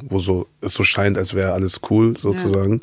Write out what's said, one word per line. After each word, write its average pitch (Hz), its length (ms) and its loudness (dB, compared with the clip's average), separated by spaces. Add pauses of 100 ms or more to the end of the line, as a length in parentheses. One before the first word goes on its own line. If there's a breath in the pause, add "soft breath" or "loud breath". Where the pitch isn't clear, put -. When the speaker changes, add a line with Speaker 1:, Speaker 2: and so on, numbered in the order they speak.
Speaker 1:
wo 95 100 -2
so, 92 280 -2 (160)
es 95 120 -4
so - 100 -2
scheint, 101 340 2
als 95 160 -4
wäre 95 180 0
alles 92 280 -2 (100)
cool, 113 240 4
Speaker 2:
Ja. - 60 -14
Speaker 1:
sozusagen. 98 640 0